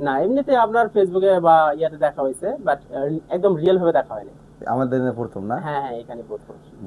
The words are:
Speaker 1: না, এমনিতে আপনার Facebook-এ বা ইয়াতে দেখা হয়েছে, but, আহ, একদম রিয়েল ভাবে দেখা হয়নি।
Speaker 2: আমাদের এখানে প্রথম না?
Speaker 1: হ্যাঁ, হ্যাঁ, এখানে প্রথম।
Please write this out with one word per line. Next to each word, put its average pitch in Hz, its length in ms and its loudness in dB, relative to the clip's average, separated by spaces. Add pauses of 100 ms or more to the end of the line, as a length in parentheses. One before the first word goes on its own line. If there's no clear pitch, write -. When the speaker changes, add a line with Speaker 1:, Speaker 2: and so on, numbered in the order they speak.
Speaker 1:
না, 139 200 -2
এমনিতে 269 360 0
আপনার 226 320 2
Facebook-এ 190 520 2
বা 160 340 6
ইয়াতে 156 240 -4
দেখা 147 240 0
হয়েছে, 170 440 -4
but, 156 40 -2
আহ, 143 480 -4 (120)
একদম 180 260 2
রিয়েল 180 220 2
ভাবে 165 160 2
দেখা 131 200 0
হয়নি। - 520 -16
Speaker 2:
আমাদের 127 340 0
এখানে 127 160 -2
প্রথম 113 300 -8
না? 117 100 -4
Speaker 1:
হ্যাঁ, 151 260 -6
হ্যাঁ, 127 120 -8
এখানে 117 340 -12
প্রথম। - 260 -14 (340)